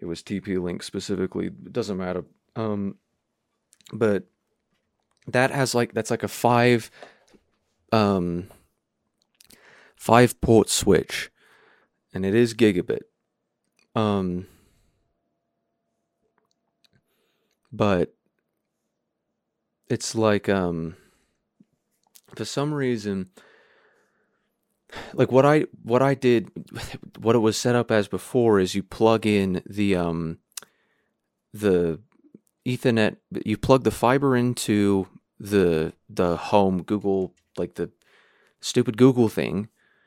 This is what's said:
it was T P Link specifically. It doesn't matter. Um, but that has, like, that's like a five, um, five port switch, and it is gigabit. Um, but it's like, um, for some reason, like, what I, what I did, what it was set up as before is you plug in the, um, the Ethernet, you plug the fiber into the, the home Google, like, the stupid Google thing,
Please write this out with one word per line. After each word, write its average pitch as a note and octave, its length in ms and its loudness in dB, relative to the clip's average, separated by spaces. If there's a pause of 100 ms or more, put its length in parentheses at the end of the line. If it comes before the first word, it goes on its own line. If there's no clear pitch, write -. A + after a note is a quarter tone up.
it - 40 -16
was E2+ 180 -10
T G2+ 180 -8
P F#2 180 -6
Link F2+ 240 -8
specifically. F#2 640 -6
It - 260 -16
doesn't G#2 240 -6
matter. F2+ 280 -6 (320)
Um, G#2 400 -6 (920)
but G#2+ 340 -2 (1000)
that B2+ 240 0
has, C3 240 -2
like, A#2+ 200 0
that's A2 160 -6
like A2+ 120 -4
a G#2 60 -6
five, A#2+ 600 2 (1000)
um, F#2+ 600 0 (1500)
five A#2+ 460 4
port A2 260 6
switch, - 640 0 (800)
and F#2+ 140 -6
it G2 80 0
is A#2 180 2
gigabit. G2+ 520 0 (920)
Um, F#2+ 520 -2 (3250)
but G2+ 420 2 (1700)
it's - 260 -6
like, G#2+ 360 0
um, E2+ 460 -2 (1400)
for A2+ 100 -10
some D3 300 -6
reason, G#2 560 -4 (1800)
like, B2+ 200 0
what C3 120 6
I, D3+ 200 4 (180)
what B2 200 2
I C3+ 120 2
did, A#2+ 360 0 (680)
what A2 160 2
it A#2+ 60 4
was G#2+ 160 2
set B2 180 0
up A#2+ 160 0
as G#2 160 2
before A2 540 2
is F#2 140 -2
you G2 80 -4
plug A2 440 0
in G2 400 0
the, G2+ 300 0
um, E2+ 420 -4 (1160)
the F2+ 480 0 (640)
Ethernet, A#2+ 520 0 (280)
you G#2+ 120 -2
plug C3 280 2
the A2 60 2
fiber C3 460 2
into G#2 720 0 (320)
the, F2 520 0 (160)
the F2+ 280 -2
home F#2+ 460 0
Google, G2 520 -2 (240)
like, F2+ 160 -6
the F2 160 -8 (720)
stupid B2 360 -2
Google A#2+ 320 6
thing, E2+ 400 -4 (380)